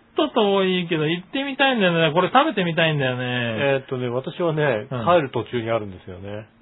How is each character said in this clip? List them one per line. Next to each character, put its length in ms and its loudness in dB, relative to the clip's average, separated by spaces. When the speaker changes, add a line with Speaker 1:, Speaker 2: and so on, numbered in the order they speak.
Speaker 1:
と 160 0
遠 320 2
い 240 0
け 80 -2
ど、 80 0
行 180 -2
っ 60 -20
て 140 -4
み 120 -6
た 160 2
い 60 0
ん 20 2
だ 60 4
よ 80 4
ね。 180 4
こ 100 2
れ 120 2
食 120 6
べ 100 -2
て 100 0
み 100 -2
た 140 2
い 60 0
ん 20 0
だ 80 0
よ 120 -2
ね。 40 -4
Speaker 2:
え 600 0
ー 40 -12
っ 0 -
と 120 -6
ね、 120 -4
私 320 -6
は 100 0
ね、 380 0
Speaker 1:
う 140 -6
ん。 20 -4
Speaker 2:
帰 160 4
る 80 -4
途 160 -4
中 160 -4
に 80 -4
あ 80 2
る 80 -6
ん 60 -12
で 120 -16
す 60 -18
よ 80 -14
ね。 300 -12